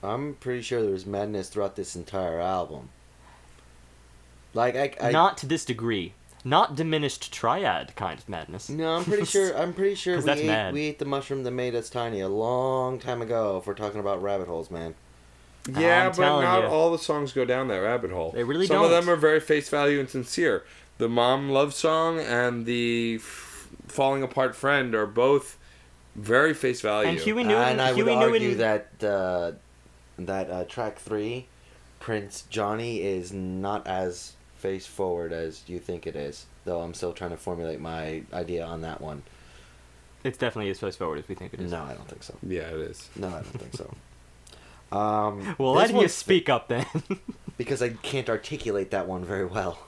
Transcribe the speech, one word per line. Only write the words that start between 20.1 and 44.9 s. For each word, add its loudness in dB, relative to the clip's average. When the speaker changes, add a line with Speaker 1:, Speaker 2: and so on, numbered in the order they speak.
Speaker 3:
The 2
mom 4
love 4
song 2
and 0
the 0
f-, -14
falling 2
apart 0
friend 2
are 4
both 4
very 4
face 0
value. 2
Speaker 2:
And 0
Huey 0
Newton, 4
Speaker 1:
And 4
I 4
would 2
Speaker 2:
Huey 4
Speaker 1:
argue 6
Speaker 2:
Newton 2
Speaker 1:
that, 0
uh, 2
that, -4
uh, -4
track -6
three, -4
Prince -6
Johnny, -2
is -2
not -4
as -4
face -6
forward -4
as -6
you -8
think -8
it -10
is. -10
Though -2
I'm -8
still -4
trying -6
to -8
formulate -6
my -8
idea -4
on -8
that -10
one. -10
Speaker 2:
It's -4
definitely -2
as -6
face -4
forward -4
as -14
we -8
think -14
it -14
is. -6
Speaker 1:
No, -8
I -12
don't -16
think -16
so. -16
Speaker 3:
Yeah, -6
it -8
is. -10
Speaker 1:
No, -6
I -6
don't -12
think -16
so. -12
<laughs> -20
Um, 0